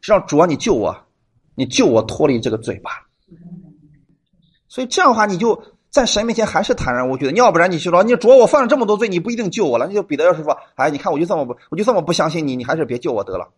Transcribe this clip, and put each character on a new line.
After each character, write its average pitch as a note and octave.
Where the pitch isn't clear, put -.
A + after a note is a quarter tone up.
让 G3
主 D3
啊， E3+
你 D#3
救 G3+
我， G2+
你 C3
救 G#3
我 A2+
脱 A2
离 B2
这 A#2
个 G#2+
罪 F#2+
吧。 -
所 -
以 B3+
这 D4+
样 D#4
的 A3+
话， G#3+
你 G3
就 G#3+
在 B3+
神 G#3+
面 A#3
前 G#3+
还 D#3+
是 -
坦 -
然 B2+
无 C3
惧 C3+
的。 C3
要 A3+
不 E3
然 F3
你 E3+
就 F3+
说 F3
，“你 A#3
主 G3
啊， C4
我 A#3
犯 C#4+
了 A#3+
这 D4
么 A#3+
多 G#3
罪， A3
你 F3+
不 F#3
一 A#3
定 G#3+
救 G3
我 B2
了。” B2
那 G3
就 G#3
彼 D3+
得 D3
要 F3+
是 D#3+
说 D3
，“哎， C#3
你 D3
看 F3
我 C#3+
就 E3
这 F#3
么 D3
不， A#2+
我 D3+
就 F#3+
这 A3+
么 G3
不 D#3+
相 D#3+
信 D#3
你， C3+
你 B2
还 C3+
是 D#3
别 B2
救 C3+
我 G2+
得 F#2+
了。” F2